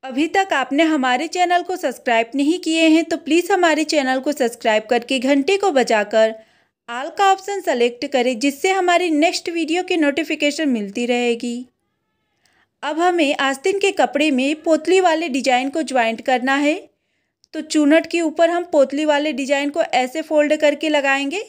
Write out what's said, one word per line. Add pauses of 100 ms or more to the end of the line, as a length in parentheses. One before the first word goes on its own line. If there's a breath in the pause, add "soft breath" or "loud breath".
अभी
तक
आपने
हमारे
चैनल
को
सब्सक्राइब
नहीं
किए
हैं,
तो
प्लीज़
हमारे
चैनल
को
सब्सक्राइब
करके
घंटे
को
बजाकर (540 soft breath)
all
का
ऑप्शन
सेलेक्ट
करें,
जिससे
हमारी
नेक्स्ट
वीडियो
की
नोटिफिकेशन
मिलती
रहेगी। (1160)
अब
हमें
आस्तीन
के
कपड़े
में
पोतली
वाले
डिजाइन
को
ज्वाइंट
करना
है। (760)
तो
चूनट
के
ऊपर
हम
पोतली
वाले
डिजाइन
को
ऐसे
फोल्ड
करके
लगाएंगे।